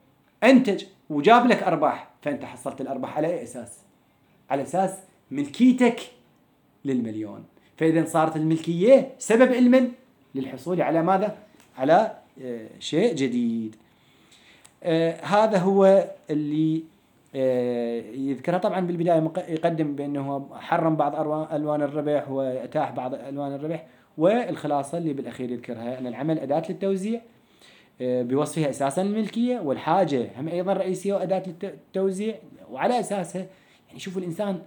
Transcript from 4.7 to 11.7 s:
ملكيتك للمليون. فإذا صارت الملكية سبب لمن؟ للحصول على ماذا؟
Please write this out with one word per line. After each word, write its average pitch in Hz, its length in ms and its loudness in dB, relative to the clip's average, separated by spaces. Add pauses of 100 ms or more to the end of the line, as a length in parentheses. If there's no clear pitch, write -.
ملكيتك 240 680 2 (840)
للمليون. 107 600 -4 (320)
فإذا 160 280 2
صارت 160 320 0
الملكية 165 800 2
سبب 247 340 4
لمن؟ 247 360 6 (460)
للحصول 135 480 -4
على 156 200 2
ماذا؟ 190 360 0 (400)